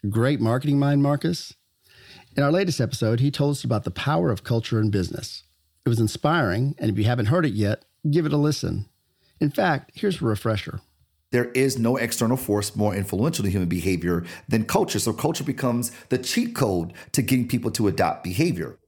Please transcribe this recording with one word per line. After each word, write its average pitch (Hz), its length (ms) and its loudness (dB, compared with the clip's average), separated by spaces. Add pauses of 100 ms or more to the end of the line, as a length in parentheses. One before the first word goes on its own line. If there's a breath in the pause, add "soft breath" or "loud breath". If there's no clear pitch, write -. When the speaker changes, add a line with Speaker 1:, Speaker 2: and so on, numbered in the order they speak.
Speaker 1:
Great 120 300 2
marketing 139 400 2
mind 143 240 4
Marcus? 147 520 -2 (800 loud breath)
In 139 40 2
our 143 120 4
latest 180 260 0
episode, 113 400 0
he 139 100 4
told 143 220 0
us 139 140 -4
about 113 180 0
the - 80 -4
power 156 400 0
of 98 140 -4
culture 117 340 0
in 107 120 2
business. - 520 -4 (420)
It 135 40 2
was 113 100 2
inspiring, 131 800 0
and 110 100 0
if 101 80 -2
you 107 60 0
haven't 120 220 2
heard 156 200 2
it 127 60 0
yet, 104 320 -2 (260)
give 156 160 2
it 147 60 0
a 147 60 0
listen. 104 500 -2 (540)
In 147 100 2
fact, 170 440 0
here's 196 260 -2
a - 40 -2
refresher. 107 540 -2 (520)
Speaker 2:
There 120 200 2
is 131 260 2
no 117 200 2
external 117 400 0
force 104 400 -2
more 104 180 2
influential 101 480 -2
to 98 80 0
human 92 160 0
behavior 87 560 0 (240 loud breath)
than 113 160 2
culture. - 360 0
So 110 120 -2
culture 147 320 -2
becomes 120 480 -2 (160 loud breath)
the 127 100 0
cheat 233 380 -2
code 90 380 0 (180 loud breath)
to 139 100 2
getting 123 280 2
people 117 220 -2
to 104 180 2
adopt 87 340 0
behavior. 90 640 -2